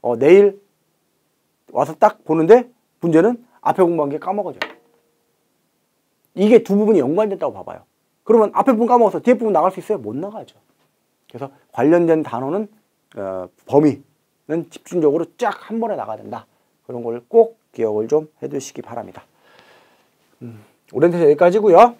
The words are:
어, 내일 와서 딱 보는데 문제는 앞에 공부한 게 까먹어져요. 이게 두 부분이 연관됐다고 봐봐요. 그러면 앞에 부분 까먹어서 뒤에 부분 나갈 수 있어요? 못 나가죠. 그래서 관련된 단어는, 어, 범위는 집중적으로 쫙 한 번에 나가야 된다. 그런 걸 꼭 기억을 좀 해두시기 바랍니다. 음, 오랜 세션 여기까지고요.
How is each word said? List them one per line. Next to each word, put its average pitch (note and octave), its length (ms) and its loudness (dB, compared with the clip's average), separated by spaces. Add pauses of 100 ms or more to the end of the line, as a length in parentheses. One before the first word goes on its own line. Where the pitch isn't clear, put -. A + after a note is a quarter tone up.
어, A#2+ 160 -4
내일 F#3+ 440 4 (1080)
와서 C#3+ 240 -6
딱 - 300 0
보는데 E3+ 440 4 (320)
문제는 E3+ 440 0 (160)
앞에 - 220 -2
공부한 E3 280 -2
게 D3+ 80 -8
까먹어져요. F#3 600 -10 (1600)
이게 G#3 280 4
두 G3 140 -2
부분이 G#3 220 2
연관됐다고 E3 540 -4
봐봐요. - 320 -18 (400)
그러면 A3 300 4
앞에 C4 180 2
부분 A3+ 140 0
까먹어서 A3 340 2
뒤에 A#3+ 140 2
부분 G#3+ 180 -4
나갈 F3 180 2
수 F#3 80 -14
있어요? G#3 200 -6
못 A2 180 -10
나가죠. G3 420 -14 (680)
그래서 C3 220 -14 (220)
관련된 D#3+ 500 2
단어는, C#3+ 460 -8 (480)
어, F#2+ 320 -10 (180)
범위는 D3+ 1040 -4
집중적으로 D#3+ 560 -4 (100)
쫙 A3+ 140 -6 (180)
한 A3 100 -10
번에 G#3 160 -8
나가야 A2 220 -12
된다. G#2+ 300 -18 (400)
그런 B2 180 -14
걸 A#2 240 -10
꼭 A3+ 300 0 (140)
기억을 A2 360 -4
좀 D3+ 200 -2 (140)
해두시기 C#3 380 -12
바랍니다. A2 440 -18 (1160)
음, A2+ 240 -20 (280)
오랜 E3+ 200 2
세션 E3+ 160 0
여기까지고요. F#3 720 4